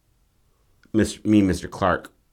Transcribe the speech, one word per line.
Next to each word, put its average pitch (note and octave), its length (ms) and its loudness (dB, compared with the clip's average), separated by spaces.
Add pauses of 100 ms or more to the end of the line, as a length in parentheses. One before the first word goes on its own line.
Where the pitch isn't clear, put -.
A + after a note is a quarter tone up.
(920)
"Mis-, G#2 320 -2
me G#2+ 160 4
and G2 80 2
Mister F2 200 -4
Clark, - 420 -4 (220)